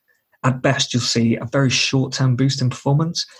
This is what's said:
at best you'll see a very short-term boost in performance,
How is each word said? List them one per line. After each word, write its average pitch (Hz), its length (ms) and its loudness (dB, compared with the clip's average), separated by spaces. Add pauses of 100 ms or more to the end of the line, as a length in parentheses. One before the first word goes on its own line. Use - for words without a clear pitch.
(440)
at 127 180 0
best - 320 0
you'll 120 80 0
see 117 360 0
a - 80 -8
very 135 240 0
short-term 131 680 0
boost 135 260 0
in 127 80 0
performance, 151 560 -2 (140)